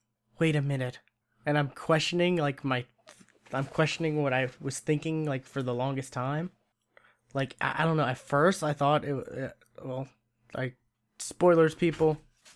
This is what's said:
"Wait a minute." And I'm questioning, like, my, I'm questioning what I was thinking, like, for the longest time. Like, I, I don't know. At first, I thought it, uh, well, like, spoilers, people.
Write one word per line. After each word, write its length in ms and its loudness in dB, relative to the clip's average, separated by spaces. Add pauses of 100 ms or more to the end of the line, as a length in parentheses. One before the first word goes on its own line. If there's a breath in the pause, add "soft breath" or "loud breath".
(380)
"Wait 180 2
a 60 2
minute." 360 -2 (480)
And 120 2
I'm 120 0
questioning, 640 2
like, 280 -2
my, 200 -2 (680)
I'm 140 -2
questioning 560 0
what 100 0
I 160 0 (120)
was 200 -8
thinking, 460 -2
like, 180 -4
for 180 -6
the 120 -2
longest 380 -4
time. 380 -4 (840 soft breath)
Like, 260 -4
I, 220 -2
I 20 2
don't 120 2
know. 100 2
At 120 -4
first, 440 2
I 100 0
thought 320 2
it, 100 -4
uh, 340 -8 (360)
well, 240 -8 (460)
like, 220 -6 (420)
spoilers, 560 4
people. 440 0 (380)